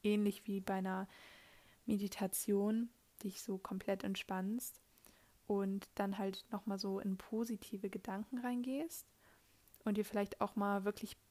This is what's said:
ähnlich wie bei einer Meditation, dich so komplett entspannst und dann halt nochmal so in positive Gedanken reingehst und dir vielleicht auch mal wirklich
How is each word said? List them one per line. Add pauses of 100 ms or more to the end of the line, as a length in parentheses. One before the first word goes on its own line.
ähnlich
wie
bei
einer (800)
Meditation, (340)
dich
so
komplett
entspannst (680)
und
dann
halt
nochmal
so
in
positive
Gedanken
reingehst (760)
und
dir
vielleicht
auch
mal
wirklich (120)